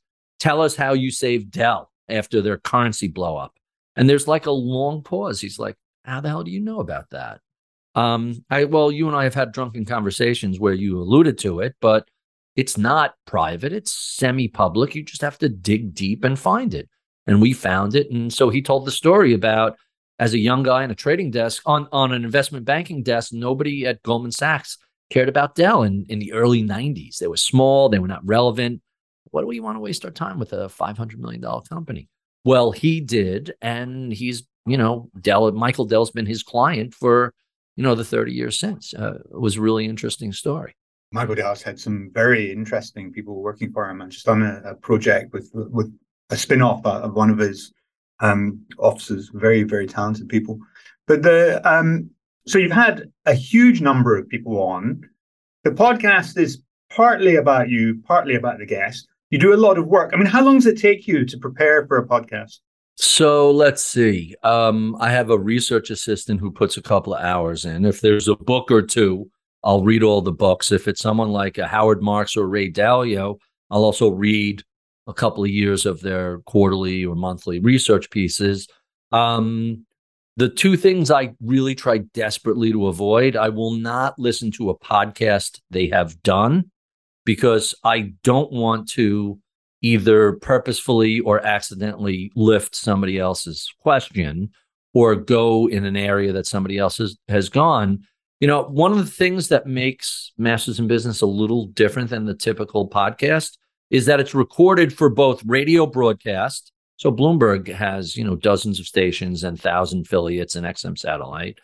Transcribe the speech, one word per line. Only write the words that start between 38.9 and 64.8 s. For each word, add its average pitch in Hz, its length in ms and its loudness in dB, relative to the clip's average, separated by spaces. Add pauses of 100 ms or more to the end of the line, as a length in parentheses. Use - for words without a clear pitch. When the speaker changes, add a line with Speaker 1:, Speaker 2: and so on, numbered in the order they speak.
Speaker 1:
Uh, 104 260 -10 (140)
it - 80 -12
was 107 160 -2
a 110 60 -6
really 110 240 0
interesting 110 460 -10
story. - 420 -8 (380)
Speaker 2:
Michael 110 220 -6
Dell's 101 280 -6
had 98 180 -14
some 101 320 -10
very 113 400 0
interesting 107 580 -10
people 104 320 -14
working 104 300 -8
for 101 180 -6
him. 92 100 -14
I'm 92 100 -18
just - 180 -10
on 110 140 4
a, 101 220 -4
a 98 120 -12
project - 560 0
with, - 220 -14
with 110 380 -6 (380)
a 117 60 -6
spin-off 127 500 0
of 104 280 -4
one 107 160 4
of 107 80 2
his, 101 340 -4 (480)
um, 101 400 0 (180)
offices, 110 560 -2
very, 107 300 4
very 104 240 -4
talented 107 400 -6
people. 110 320 -4 (480)
But 151 140 4
the, 170 460 4
um, 165 420 0 (360)
so 196 120 2
you've 170 120 2
had 226 400 2 (160)
a 147 80 4
huge 233 460 4
number 127 360 4
of 95 120 -6
people 110 340 -6
on. 92 380 -4 (640)
The 147 60 2
podcast 214 680 2
is 139 240 -2 (280)
partly 196 440 4
about 131 360 4
you, 113 340 0
partly 147 320 2
about 113 220 -4
the 104 80 -14
guest. 98 420 -6 (220)
You 147 80 0
do 196 160 8
a - 20 6
lot 202 220 6
of 160 80 -2
work. 180 260 4
I 175 40 -2
mean, 196 100 4
how 247 180 4
long 269 120 8
does 247 100 6
it 220 100 4
take 202 300 2
you 151 180 2
to 127 140 -8
prepare 147 480 2
for 139 120 2
a 120 80 -2
podcast? 117 520 -4 (380)
Speaker 1:
So 147 560 6
let's 143 280 4
see. 95 640 0
Um, 113 560 2